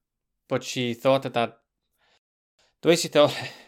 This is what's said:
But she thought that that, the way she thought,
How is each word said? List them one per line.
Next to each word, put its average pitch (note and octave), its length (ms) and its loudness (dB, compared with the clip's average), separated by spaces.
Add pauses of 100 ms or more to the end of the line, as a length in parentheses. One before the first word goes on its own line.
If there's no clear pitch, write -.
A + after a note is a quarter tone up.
(480)
But C3 160 -4
she B2 300 -4
thought C3+ 300 0
that C3+ 100 -10
that, A#2 240 -4 (1200)
the C#3 60 2
way E3+ 80 6
she E3+ 100 -4
thought, D3 260 4 (360)